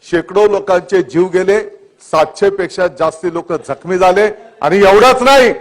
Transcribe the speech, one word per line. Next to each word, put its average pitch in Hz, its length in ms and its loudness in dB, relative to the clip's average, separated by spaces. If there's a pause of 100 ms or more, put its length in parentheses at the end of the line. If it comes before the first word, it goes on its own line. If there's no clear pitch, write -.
(120)
शेकडो 185 360 -2
लोकांचे 196 540 -2
जीव 160 260 -2
गेले, 185 320 -2 (420)
सातशे 160 480 -2
पेक्षा 180 380 -6
जास्ती 160 460 -6
लोक 170 200 -8
जखमी 170 440 -8
झाले. 190 520 0 (120)
आणि 156 160 0
एवढंच 214 440 4
नाही 262 400 4